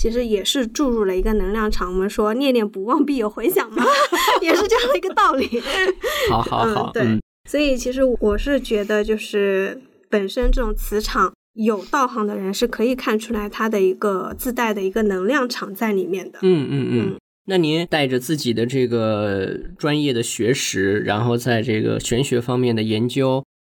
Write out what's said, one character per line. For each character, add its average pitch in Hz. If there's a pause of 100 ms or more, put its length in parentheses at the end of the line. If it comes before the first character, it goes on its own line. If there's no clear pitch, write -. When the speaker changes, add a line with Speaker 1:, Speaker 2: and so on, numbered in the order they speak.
Speaker 1:
其 226
实 240
也 208
是 269
注 262
入 226
了 190
一 185
个 220
能 202
量 220
场。 180
我 -
们 190
说 214
念 269
念 226
不 196
忘 277
必 285
有 214
回 220
响 240
嘛， - (240)
<laughs> 381
也 330
是 392
这 453
样 480
的 539
一 -
个 370
道 381
理。 247 (720)
Speaker 2:
好， -
好， -
好， -
Speaker 1:
嗯， -
对。 -
Speaker 2:
嗯。 110 (280)
Speaker 1:
所 285
以 277
其 254
实 269 (160)
我 208
是 269
觉 214
得， 208
就 214
是 196 (300)
本 202
身 247
这 254
种 220
磁 -
场 214 (240)
有 214
道 247
行 240
的 208
人 196
是 226
可 -
以 254
看 254
出 220
来 208
他 220
的 220
一 185
个 196
自 254
带 240
的 202
一 190
个 226
能 190
量 254
场 196
在 220
里 190
面 175
的。 -
Speaker 2:
嗯， 170
嗯， 135
嗯。 117
Speaker 1:
嗯。 - (300)
Speaker 2:
那 190
您 165
带 147
着 127
自 151
己 123
的 113
这 127
个 107 (160)
专 151
业 143
的 117
学 117
识， 98
然 107
后 120
在 117
这 107
个 110
玄 120
学 127
方 123
面 123
的 110
研 110
究 135 (180)